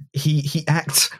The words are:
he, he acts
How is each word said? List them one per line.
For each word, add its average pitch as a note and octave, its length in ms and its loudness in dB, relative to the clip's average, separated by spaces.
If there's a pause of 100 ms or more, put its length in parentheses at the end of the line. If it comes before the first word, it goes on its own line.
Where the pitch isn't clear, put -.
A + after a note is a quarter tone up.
(120)
he, D3+ 280 2
he D3 280 -4
acts D3+ 400 2 (120)